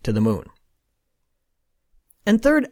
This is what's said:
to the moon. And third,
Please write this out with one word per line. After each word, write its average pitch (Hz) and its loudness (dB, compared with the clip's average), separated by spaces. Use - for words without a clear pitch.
to - -4
the 107 -2
moon. 107 -2
And 220 2
third, 294 2